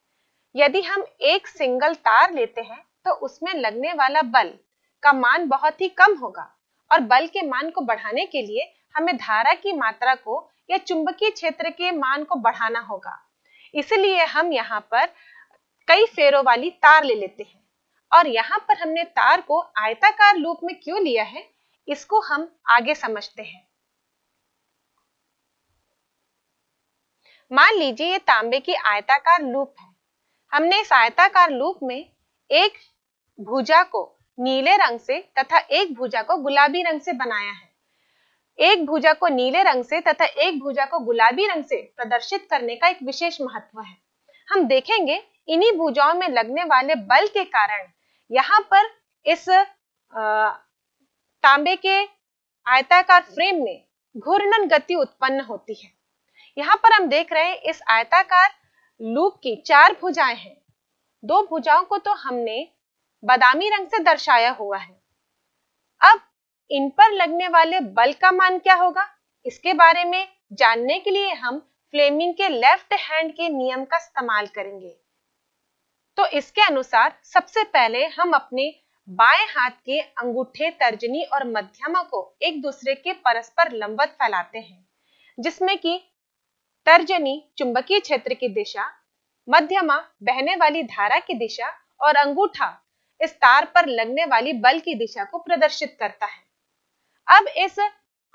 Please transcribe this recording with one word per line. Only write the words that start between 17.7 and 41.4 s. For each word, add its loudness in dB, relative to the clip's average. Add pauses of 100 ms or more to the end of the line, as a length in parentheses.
और 6
यहाँ -4
पर -2
हमने -4
तार 0
को -2 (180)
आयताकार 2
लूप -6
में -8
क्यों -6
लिया -2
है, -18 (420)
इसको -4
हम -6 (220)
आगे 2
समझते -12
हैं। -20 (3750)
मान 4
लीजिए -2
ये -2
तांबे 0
की -6 (120)
आयताकार 2
लूप -4
है। -20 (640)
हमने 2
इस -2
आयताकार 4
लूप -4
में -8 (520)
एक 2 (600)
भुजा 2
को -6 (340)
नीले 0
रंग 0
से -6 (180)
तथा 0
एक -2
भुजा -6
को -2
गुलाबी 0
रंग -4
से -8
बनाया -8
है। -18 (920)
एक 2
भुजा 2
को 0
नीले 0
रंग 0
से -4
तथा 0
एक -2
भुजा -4
को -6
गुलाबी 2